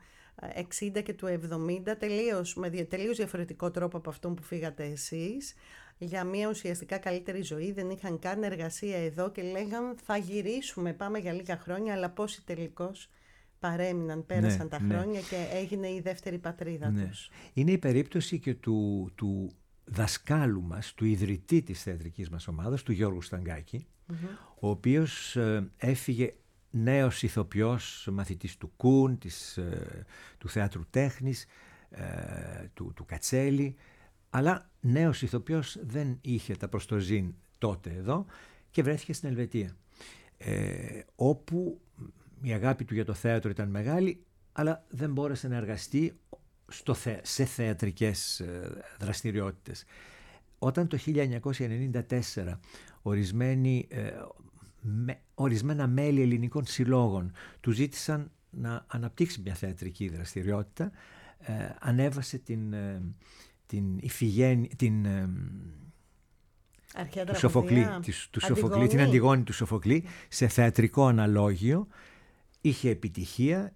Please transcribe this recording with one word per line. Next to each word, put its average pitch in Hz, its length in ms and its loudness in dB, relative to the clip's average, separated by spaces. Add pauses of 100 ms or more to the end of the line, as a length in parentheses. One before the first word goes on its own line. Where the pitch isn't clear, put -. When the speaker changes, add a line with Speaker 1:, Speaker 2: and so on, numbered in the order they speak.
(540)
Speaker 1:
εξήντα 196 480 -4
και 208 120 -6
του 190 140 -8
εβδομήντα, 175 680 -2
τελείως, 208 580 -2
με 180 140 -4
δια-, 170 180 -4
τελείως 208 300 -2
διαφορετικό 180 540 -4
τρόπο 175 260 -2
από 160 120 -10
αυτόν 175 260 -6
που 165 80 -10
φύγατε 151 400 -6
εσείς, 165 680 -6 (440)
για 180 260 -6
μια 196 260 -2
ουσιαστικά 185 480 -6
καλύτερη 185 440 -4
ζωή, 175 300 -4
δεν 196 180 -4
είχαν 185 300 -6
καν 202 240 -4
εργασία 185 540 -4
εδώ 170 340 -2
και 190 100 -10
λέγαν, 208 600 -4
«Θα 208 140 -2
γυρίσουμε, 202 760 -4
πάμε 202 260 -4
για 175 140 -4
λίγα 180 240 -4
χρόνια», 196 360 -4
αλλά 185 160 -2
πόσοι 208 360 -6
τελικώς 175 640 -8 (500)
παρέμειναν, 170 680 -2
πέρασαν 107 380 2
Speaker 2:
Ναι, - 60 -4
Speaker 1:
τα - 120 -4
Speaker 2:
ναι. 101 140 2
Speaker 1:
χρόνια 208 240 0
και 180 340 -4
έγινε 190 340 -2
η 185 160 -4
δεύτερη 185 340 -6
πατρίδα 165 520 -6
Speaker 2:
Ναι. 101 160 0
Speaker 1:
τους. 98 240 -10 (240)
Speaker 2:
Είναι 147 180 4
η 190 60 6
περίπτωση 151 600 2
και 127 160 -2
του, 104 600 0
του 98 360 -2 (320)
δασκάλου 110 800 0
μας, 87 300 -6
του 110 120 0
ιδρυτή 101 560 2
της 123 220 -6
θεατρικής 85 460 -6
μας 82 180 -8
ομάδας, 92 360 -2
του 123 80 0
Γιώργου 95 300 0
Σταγκάκη, 85 680 -8 (200)
Speaker 1:
Μμμ. 170 80 -8 (440)
Speaker 2:
ο 104 100 0
οποίος, 135 640 0
ε, 110 420 2
έφυγε 123 560 0 (360)
νέος 127 540 2
ηθοποιός, 110 880 0
μαθητής 95 460 -4
του - 200 -12
Κούν, 131 400 6
της, - 400 -12
ε, 85 480 -6 (320)
του - 120 -8
Θεάτρου 101 400 0
Τέχνης, 131 560 0 (440)
ε, 92 140 -12 (720)
του, 87 220 -10
του - 100 -14
Κατσέλη, 135 720 0 (540)
αλλά 156 400 2 (100)
νέος 156 420 4
ηθοποιός 131 600 -2
δεν 135 400 -4
είχε 117 340 -2
τα 98 120 -6
προστοζήν 98 640 -2 (240)
τότε 98 400 -2
εδώ 139 280 -2 (440)
και 156 140 2
βρέθηκε 147 300 0
στην - 160 -6
Ελβετία. 117 480 -2 (600)
Ε, - 640 -4 (160)
όπου 165 640 0 (600)
η 127 120 -2
αγάπη 123 320 0
του - 80 -6
για 107 120 0
το 107 80 -2
θέατρο 113 360 0
ήταν 101 200 -2
μεγάλη, 160 540 0 (280)
αλλά 156 380 -2
δεν 147 220 -4
μπόρεσε 139 360 -2
να 123 80 -2
εργαστεί 120 640 -2 (480)
στο - 260 -4
θε-, 110 300 -4
σε - 220 0
θεατρικές, 107 920 0
ε, 87 440 -8 (160)
δραστηριότητες. 101 840 -4 (760)
Όταν 135 280 2
το 147 100 -2
χίλια 147 260 0
εννιακόσια 127 420 -2
ενενήντα 120 400 -2
τέσσερα 98 540 -2 (420)
ορισμένοι, 123 880 2
ε, 107 220 -4 (720)
με-, 113 380 -2 (140)
ορισμένα 135 540 2
μέλη 139 340 6
ελληνικών 123 440 2
συλλόγων 117 640 4 (280)
του 120 120 2
ζήτησαν 147 600 -2 (180)
να 117 380 -6
αναπτύξει 120 540 -2
μια 92 120 -4
θεατρική 92 560 -4
δραστηριότητα, 101 840 -2 (480)
ε, - 140 -8 (260)
ανέβασε 135 580 2
την, 110 360 -4
ε, 101 280 -4 (640)
την 98 320 -2
Ιφηγένη-, 120 800 4
την, 107 300 4
ε, 98 240 0 (1600)
Speaker 1:
Αρχαία 185 320 -6
Speaker 2:
του 185 80 -2
Speaker 1:
τραγωδία. - 60 0
Speaker 2:
Σοφοκλή, 113 640 6
της, - 280 -6
του - 100 -6
Σοφοκλή, 110 260 4
Speaker 1:
Αντιγόνη. 117 220 6
Speaker 2:
την 135 140 6
Αντιγόνη 127 420 6
του 104 100 -4
Σοφοκλή, 110 500 2 (240)
σε - 200 4
θεατρικό 117 580 6
αναλόγιο. 107 840 6 (720)
Είχε 131 280 4
επιτυχία 127 880 0